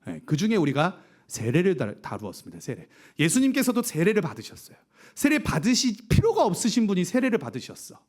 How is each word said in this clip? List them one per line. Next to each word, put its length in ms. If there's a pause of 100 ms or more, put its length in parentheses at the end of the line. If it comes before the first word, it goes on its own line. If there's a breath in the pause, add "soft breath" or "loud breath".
예, 200
그중에 280
우리가 460 (260 loud breath)
세례를 520
다-, 240
다루었습니다. 580
세례. 280 (300 soft breath)
예수님께서도 640
세례를 400
받으셨어요. 560 (380 soft breath)
세례 240
받으실 580 (140)
필요가 340
없으신 420
분이 200
세례를 320
받으셨어. 600 (100)